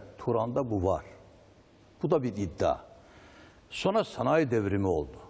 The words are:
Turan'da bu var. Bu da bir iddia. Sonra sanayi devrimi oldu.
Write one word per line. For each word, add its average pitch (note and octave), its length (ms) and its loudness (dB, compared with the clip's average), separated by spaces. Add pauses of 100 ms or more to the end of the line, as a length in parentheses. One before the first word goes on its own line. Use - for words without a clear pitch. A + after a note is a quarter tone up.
(180)
Turan'da A#2+ 540 0
bu F#2+ 140 0
var. F#2 200 0 (1000)
Bu D3 80 2
da D3+ 120 2
bir G#2 140 -4
iddia. F2 400 0 (920)
Sonra G3 340 0
sanayi C#3 480 2
devrimi G2+ 360 2
oldu. D#2 300 0 (120)